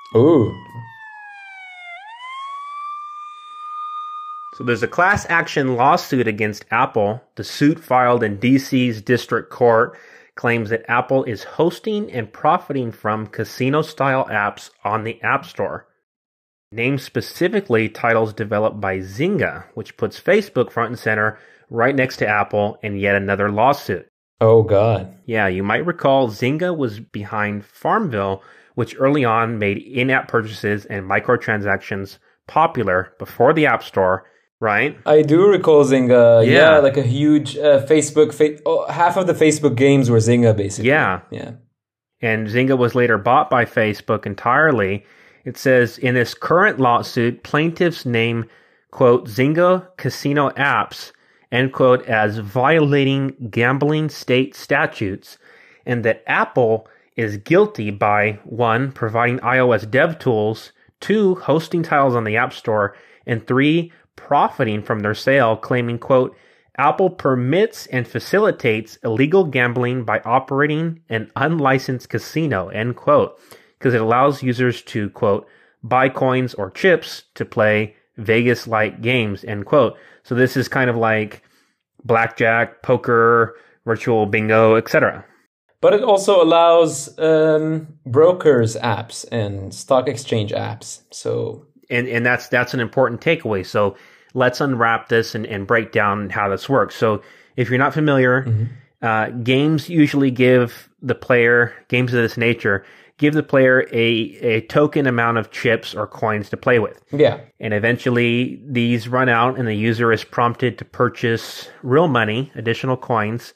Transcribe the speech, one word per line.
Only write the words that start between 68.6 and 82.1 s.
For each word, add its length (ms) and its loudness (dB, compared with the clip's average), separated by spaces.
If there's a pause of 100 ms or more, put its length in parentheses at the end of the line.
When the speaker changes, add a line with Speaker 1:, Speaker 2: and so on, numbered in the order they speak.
Speaker 2:
illegal 400 2
gambling 640 -2
by 180 0
operating 840 -2
an 260 -6
unlicensed 720 -2
casino," 600 -4
end 260 -6
quote, 420 0 (420)
'cause 140 0
it 80 2
allows 400 2
users 400 -2
to, 300 -6
quote, 340 -2 (380)
"buy 260 2
coins 460 -2
or 160 -8
chips 520 0 (120)
to 100 -6
play 500 0 (220)
Vegas-like 840 0
games," 420 -2
end 220 -8
quote. 320 2 (260)
So 120 -6
this 200 2
is 140 -2
kind 200 0
of 60 -2
like 460 -2 (640)
blackjack, 800 0